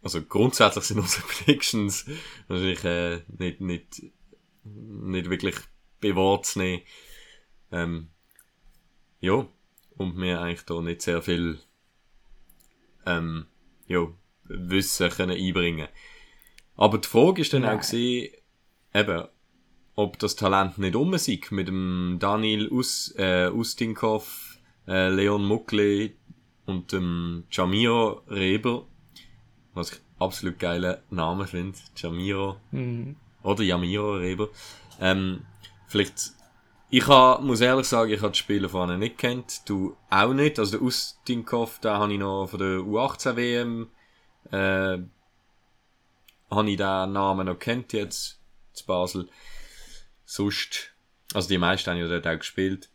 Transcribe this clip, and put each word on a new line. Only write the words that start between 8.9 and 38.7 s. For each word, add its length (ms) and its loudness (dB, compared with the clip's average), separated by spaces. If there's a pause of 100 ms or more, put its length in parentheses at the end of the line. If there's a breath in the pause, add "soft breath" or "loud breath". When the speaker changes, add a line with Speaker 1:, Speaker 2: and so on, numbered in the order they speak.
Speaker 1:
ja, 260 2 (520)
und 200 -6
wir 240 -2
eigentlich 240 -6
da 160 -6
nicht 200 -6
sehr 200 -2
viel, 380 -2 (1500)
ähm, 400 -2 (420)
ja, 200 0 (360)
Wissen 680 0
können 260 -2
einbringen. 500 -2 (880 loud breath)
Aber 220 6
die 100 -4
Frage 340 6
ist 120 -2
dann 80 2
Speaker 2:
Nein. 160 0
Speaker 1:
auch 40 -4
gewesen, 520 -2 (600)
eben, 340 0 (680)
ob 240 0
das 160 -2
Talent 420 2
nicht 180 0
rum 220 2
sei 220 -2 (120)
mit 160 -2
dem 520 -2
Daniel 500 0
Us-, 480 -4
äh, 360 2
Ustinkov, 1040 -4 (300 soft breath)
äh, 220 2
Leon 360 2
Mukle 680 2 (520)
und 260 -6
dem 600 -2
Jamiro 760 2
Reber, 600 0 (840 loud breath)
was 200 -6
ich 60 -20 (200)
absolut 400 -4
geile 500 -2
Namen 380 -4
finde, 300 -8 (180)
Jamiro 640 -4 (120)
Speaker 2:
Mhm. 440 -6 (280)
Speaker 1:
oder 200 0
Jamiro 520 0
Reber. 340 -2 (500 loud breath)
Ähm, 460 0 (420 loud breath)
vielleicht, 440 0 (580)
ich 180 4
ha, 340 10
muss 200 2
ehrlich 260 4
sagen, 240 2
ich 100 0
hab 120 0
die 60 0
Spiele 300 0